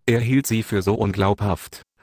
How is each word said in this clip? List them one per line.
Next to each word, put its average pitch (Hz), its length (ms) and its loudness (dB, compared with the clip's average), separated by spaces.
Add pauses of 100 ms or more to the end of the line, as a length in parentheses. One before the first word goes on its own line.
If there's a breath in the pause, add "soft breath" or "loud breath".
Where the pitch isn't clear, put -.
Er 117 140 2
hielt 131 260 2
sie 110 160 0
für 101 180 -2
so 98 140 2
unglaubhaft, 101 880 -2 (200 soft breath)